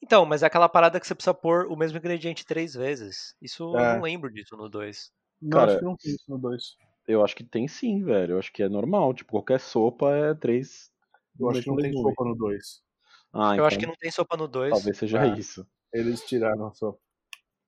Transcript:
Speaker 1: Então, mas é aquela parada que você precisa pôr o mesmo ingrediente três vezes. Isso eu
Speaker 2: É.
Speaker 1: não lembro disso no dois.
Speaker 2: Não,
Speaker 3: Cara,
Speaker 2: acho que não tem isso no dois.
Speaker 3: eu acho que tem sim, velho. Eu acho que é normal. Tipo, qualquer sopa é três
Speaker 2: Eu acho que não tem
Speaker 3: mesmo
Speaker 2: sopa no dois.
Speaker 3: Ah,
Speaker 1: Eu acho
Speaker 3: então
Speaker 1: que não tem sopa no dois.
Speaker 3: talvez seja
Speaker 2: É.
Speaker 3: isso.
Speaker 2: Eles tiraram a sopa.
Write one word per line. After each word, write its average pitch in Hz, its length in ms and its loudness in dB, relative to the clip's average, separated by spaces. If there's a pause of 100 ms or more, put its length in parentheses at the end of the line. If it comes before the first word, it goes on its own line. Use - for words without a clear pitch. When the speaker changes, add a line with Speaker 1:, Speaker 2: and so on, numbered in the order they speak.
Speaker 1:
Então, 196 240 6
mas 151 180 0
é 160 40 8
aquela 170 200 6
parada 170 320 6
que - 80 -12
você 175 80 -6
precisa - 180 0
pôr 175 380 0
o 165 60 -8
mesmo 160 200 -2
ingrediente 165 480 -6
três 160 280 -4
vezes. 123 680 -8
Isso 143 220 -14 (100)
eu 123 60 2
Speaker 2:
É. 120 160 4
Speaker 1:
não 113 60 -2
lembro 160 300 -6
disso 107 260 -18
no 107 120 -12
dois. 104 420 -10 (300)
Speaker 2:
Não, 156 100 -6
Speaker 3:
Cara, 123 200 6
Speaker 2:
acho 95 80 2
que 90 60 -4
não 170 120 -6
tem 151 160 -8
isso - 140 -10
no 139 100 -8
dois. 123 380 -8 (320)
Speaker 3:
eu 110 160 4
acho 101 120 2
que - 80 -16
tem 117 240 -4
sim, 202 360 -2
velho. 98 320 2
Eu 95 40 0
acho - 120 -6
que - 120 -4
é 98 60 2
normal. 131 440 2
Tipo, - 180 -18
qualquer 127 280 0
sopa 123 520 0
é 151 220 2
três 131 580 -4 (480)
Speaker 2:
Eu 127 100 0
acho 123 120 -2
que 131 80 -6
não 139 80 -2
tem 143 140 0
Speaker 3:
mesmo 135 180 -2
Speaker 2:
sopa - 160 -2
no 117 100 -2
dois. 104 460 -6 (520)
Speaker 3:
Ah, 107 240 2
Speaker 1:
Eu 151 80 6
acho 151 120 4
Speaker 3:
então - 20 -4
Speaker 1:
que 107 80 -4
não 165 80 -10
tem 165 160 -8
sopa 170 260 -4
no 156 100 -4
dois. 131 240 -2
Speaker 3:
talvez 101 260 0
seja 110 280 0
Speaker 2:
É. 104 140 2
Speaker 3:
isso. - 260 -14 (280)
Speaker 2:
Eles 117 320 -2
tiraram 110 420 -2
a 107 60 -14
sopa. 104 260 -6 (680)